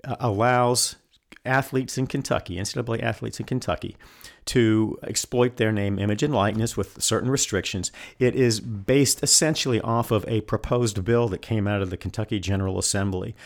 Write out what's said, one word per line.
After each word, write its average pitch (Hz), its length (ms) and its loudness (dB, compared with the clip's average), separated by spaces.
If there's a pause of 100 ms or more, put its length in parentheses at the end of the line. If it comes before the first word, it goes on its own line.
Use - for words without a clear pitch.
uh, 131 160 -6
allows 123 800 2 (500)
athletes 131 500 0
in 131 100 0
Kentucky, 113 520 -2
N 101 80 -4
C - 80 -8
double 120 200 -4
A 113 40 -2
athletes 113 420 -6
in 113 60 -12
Kentucky, - 500 -4 (480)
to 110 580 2
exploit - 540 0
their 110 160 2
name, 101 260 0
image, 101 240 0
and 147 120 2
likeness 107 420 0
with - 260 -6
certain 117 280 0
restrictions. 98 600 -2 (280)
It - 160 4
is 120 260 4
based 120 640 2
essentially 143 580 2
off 117 300 -2
of 104 180 2
a 110 140 0
proposed 117 600 -2
bill 117 260 2
that 95 120 -4
came 110 260 -2
out 101 140 0
of 95 80 -2
the 90 80 -6
Kentucky 107 440 -4
General 95 380 0
Assembly 98 560 -2 (120)